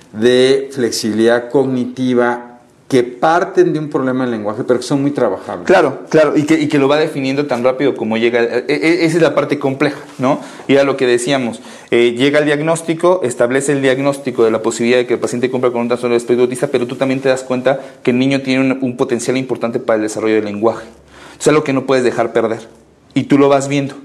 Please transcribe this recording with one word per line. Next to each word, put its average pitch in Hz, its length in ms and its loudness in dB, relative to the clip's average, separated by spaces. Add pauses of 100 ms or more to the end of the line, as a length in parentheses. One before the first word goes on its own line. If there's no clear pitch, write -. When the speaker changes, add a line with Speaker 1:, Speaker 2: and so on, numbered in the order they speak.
(140)
Speaker 1:
de 127 580 4
flexibilidad 113 800 0
cognitiva 123 920 0 (440)
que 123 160 2
parten 170 720 2
de 156 60 -2
un 151 100 -6
problema 131 340 -2
de 123 80 -2
lenguaje, 107 340 -6
pero 123 140 2
que - 60 -8
son 143 160 -2
muy 139 100 0
trabajables. 98 560 -4
Speaker 2:
Claro, 160 420 2
claro, 156 280 2
y 147 60 2
que, 156 140 0
y 147 120 -2
que 147 100 0
lo 135 80 4
va 143 80 2
definiendo 143 500 -2
tan 123 160 -4
rápido 131 360 0
como 110 180 -4
llega. 117 260 2
E-, 117 280 -2
e-, 160 360 0
esa 160 120 0
es 160 40 2
la 147 140 2
parte 143 240 -2
compleja, 143 380 -2 (220)
¿no? 131 200 0 (300)
Y 131 60 4
era 139 100 6
lo 135 100 0
que 127 100 0
decíamos, 120 540 0 (320)
eh, 120 260 4
llega 143 220 2
el 151 60 2
diagnóstico, 165 800 0
establece 127 500 0
el 139 80 0
diagnóstico 135 640 0
de 110 60 2
la 110 100 0
posibilidad 117 380 2
de 123 60 0
que 120 100 0
el 110 40 -4
paciente 123 320 -2
cumpla 127 200 0
con 120 100 -4
un 120 80 -4
trastorno 120 240 -2
del 120 80 2
espectro 123 240 2
autista, 127 220 -2
pero 120 200 -2
tú 127 80 -8
también 135 240 -2
te 135 80 -2
das 131 160 0
cuenta 127 340 0 (260)
que 127 80 2
el 120 80 2
niño 135 220 0
tiene 131 200 0
un, 131 200 0
un 123 140 -4
potencial 123 400 -2
importante 123 440 -4
para 113 180 0
el 107 60 -2
desarrollo 110 320 -2
del 107 100 0
lenguaje. 104 400 -2 (520)
Es - 120 -10
algo 151 160 2
que 139 80 -2
no 127 120 -2
puedes 131 200 2
dejar 117 260 0
perder. 113 300 0 (520)
Y 131 100 0
tú 139 140 2
lo 143 120 6
vas 135 180 2
viendo. 139 380 -4